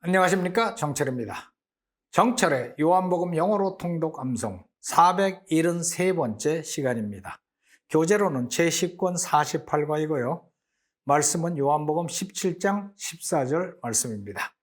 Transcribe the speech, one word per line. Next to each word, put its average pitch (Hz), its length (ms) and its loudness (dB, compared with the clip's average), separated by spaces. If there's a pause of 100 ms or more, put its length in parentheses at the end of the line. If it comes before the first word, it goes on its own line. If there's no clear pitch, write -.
(140)
안녕하십니까, 190 600 2
정철입니다. 131 760 -4 (600)
정철의 175 680 2
요한복음 175 560 2
영어로 190 420 0
통독 160 420 -4
암송 110 440 -6 (160)
사백일흔세 175 1300 2
번째 151 480 -2
시간입니다. 113 800 -4 (500)
교재로는 160 600 2
제십 170 500 0
권 180 180 -2
사십팔 151 720 0
과이고요. 151 600 -2 (580)
말씀은 156 520 2
요한복음 151 520 0
십칠 185 500 -4
장 202 360 -2
십사 - 500 -4
절 170 360 -2
말씀입니다. 107 800 -6